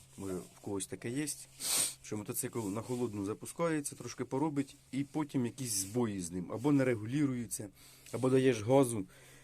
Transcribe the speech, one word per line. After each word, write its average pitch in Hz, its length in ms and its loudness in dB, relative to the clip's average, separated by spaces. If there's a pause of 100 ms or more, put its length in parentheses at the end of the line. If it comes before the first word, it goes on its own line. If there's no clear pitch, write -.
(160)
Може, 98 180 -6
в - 260 -10
когось 101 260 -4
таке 107 240 -8
є, 147 160 -4 (760)
що - 140 -6
мотоцикл 113 520 -4
на 107 140 -2
холодну 113 420 -2
запускається, 147 720 -2
трошки - 280 -8
поробить, 139 520 -2 (140)
і 139 140 -2
потім 143 420 -2
якісь 117 260 -4
збої 101 480 0
з 85 100 -4
ним. 90 220 -4
Або 120 200 2
не 139 120 6
регулюється, 120 840 0 (440)
або 127 180 2
даєш 131 320 6
газу, 120 440 4 (380)